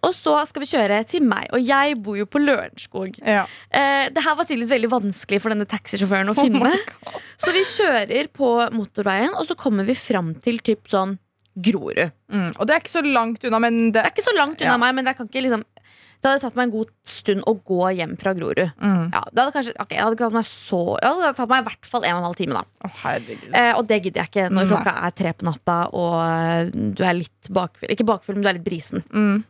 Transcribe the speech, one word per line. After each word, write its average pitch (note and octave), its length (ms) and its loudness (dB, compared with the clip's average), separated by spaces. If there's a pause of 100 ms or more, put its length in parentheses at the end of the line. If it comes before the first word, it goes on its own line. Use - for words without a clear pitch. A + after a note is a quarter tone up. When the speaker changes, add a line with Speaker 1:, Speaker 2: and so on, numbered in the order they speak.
Speaker 1:
Og F4+ 100 2
så - 200 2 (120)
skal - 160 -8
vi C#4+ 60 -10
kjøre G#3 300 2 (100)
til F4 160 0
meg, G3+ 260 0
og B3+ 140 0
jeg C#4 300 2 (100)
bor G#3 140 -6
jo G#3 100 -2
på D4 100 0
Lørenskog. G3 760 -2 (100)
Speaker 2:
Ja. G#3 180 2 (300)
Speaker 1:
Eh, C#4 400 2
det D#4 100 0
her D4+ 140 0
var E4 80 -2
tydeligvis A#3 260 -2
veldig A#3 220 2
vanskelig G3+ 500 -2
for A3 80 -2
denne G#3 160 -2
taxisjåføren G3 640 0
å A3 60 2
Speaker 2:
Oh C#4+ 60 6
my - 20 6
Speaker 1:
finne. B3+ 280 4 (280)
Speaker 2:
God. - 220 -14 (180)
Speaker 1:
Så F4+ 140 2
vi F#4+ 100 4
kjører C4+ 680 0
på C4 200 2 (260)
motorveien, G#3 580 0
og D#4 140 -4
så - 100 -4
kommer G3+ 280 2
vi B3+ 100 0
fram E3+ 460 -2
til A#3 200 -2
typ G#3+ 240 -2
sånn F#3+ 300 0 (400)
Grorud. F3 540 0 (180)
Speaker 2:
Mm. F#3+ 300 -2
Og A3 100 -2
det D4+ 60 4
er E4 80 2
ikke - 100 -14
så E4+ 100 0
langt A#3 400 0
unna, A3+ 160 0
men A#3 320 4
det G#3+ 60 2
Speaker 1:
Det A3 80 2
er - 80 0
ikke - 160 0
så A4+ 80 2
langt D4 240 0
unna C4 140 2
Speaker 2:
Ja. - 20 2
Speaker 1:
meg, B3 180 2
men C4 100 -2
det C4 120 -2
kan A#3 100 -10
ikke C4 140 -4
liksom, A#3+ 220 0 (580)
det C4+ 80 4
hadde C#4 120 2
tatt B3+ 140 -8
meg B3 120 0
en A#3 100 -2
god A3 100 -2 (160)
stund - 460 -2
å A3 160 2
gå F3+ 160 0 (160)
hjem E3 240 -4
fra F#3+ 140 0
Grorud. E3 440 -2
Speaker 2:
Mm. F3 320 0
Speaker 1:
Ja, F#3 120 0 (100)
det A#3 80 4
hadde C4+ 160 2
kanskje, A#3+ 240 -4
ok, G3 80 -10
det - 80 -4
hadde A3 180 2
ikke A#3 140 0
tatt G#3+ 80 -6
meg A3 80 0
så, - 560 -2
det - 80 4
hadde D#4+ 260 0
tatt A#3+ 140 -4
meg B3+ 160 4
i G#3+ 40 -6
hvert - 200 -16
fall A#3+ 160 -2
en F3 80 0
og F3 60 -2
en F3 100 -4
halv F3 80 -6
time D#3 160 -4
da. G2 100 -4 (220)
Speaker 2:
Å, F#3+ 60 -8 (100)
herregud. - 500 -8
Speaker 1:
Eh, A#3+ 240 4
og A3+ 120 0
det G#3+ 160 2
gidder F3 180 -4
jeg E3+ 80 -4
ikke F#3+ 240 0
når F#3+ 100 4
Speaker 2:
Nei. F#3+ 60 2
Speaker 1:
klokka F#3 240 2 (100)
er F3 80 -2
tre E3+ 220 -2
på - 160 -8
natta, E3+ 420 -2
og, E3+ 240 -2 (140)
eh, E3 400 0 (240)
du F#3 100 -2
er F3+ 100 4 (120)
litt - 260 -20
bakfull, F3+ 380 -4
ikke G#3+ 160 2
bakfull, G3+ 300 -2
men G3+ 80 -2
du G3+ 60 4
er F#3+ 120 2
litt F3+ 80 -4
brisen. F3 400 -6
Speaker 2:
Mm. G#3 400 2